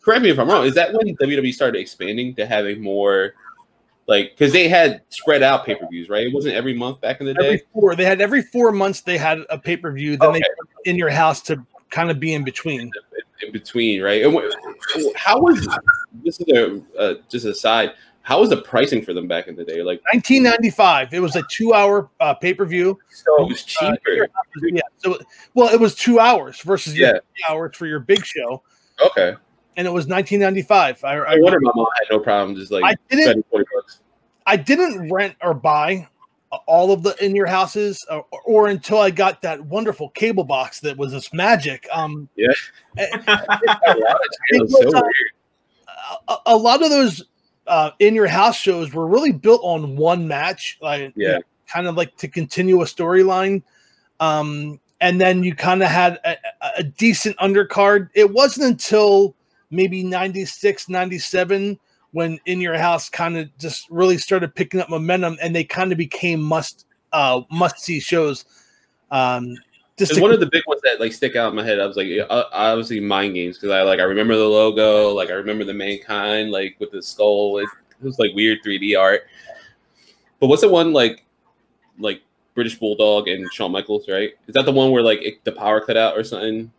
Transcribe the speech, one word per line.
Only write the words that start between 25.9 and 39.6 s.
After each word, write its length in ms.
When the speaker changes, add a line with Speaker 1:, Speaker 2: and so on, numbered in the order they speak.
Speaker 2:
two 260
hours 420
versus 360
your 100
Speaker 1:
Yeah. 60
Speaker 2:
three 360
hours 260
for 100
your 140
big 260
show. 380
Speaker 1:
Okay. 320
Speaker 2:
And 80
it 60
was 160
nineteen 320
ninety-five. 640
I, 140
I 160
Speaker 1:
I 60
wonder 200
my 160
mom 120
had 100
no 100
problem 360
just, 160
like, 120
Speaker 2:
I 120
didn't 160
Speaker 1:
spending 260
twenty 140
bucks. 240
Speaker 2:
I 80
didn't 560
rent 320
or 100
buy 540
all 260
of 120
the 200
In 120
Your 100
Houses, 640
uh, 120
or, 140
or 240
until 300
I 120
got 300
that 240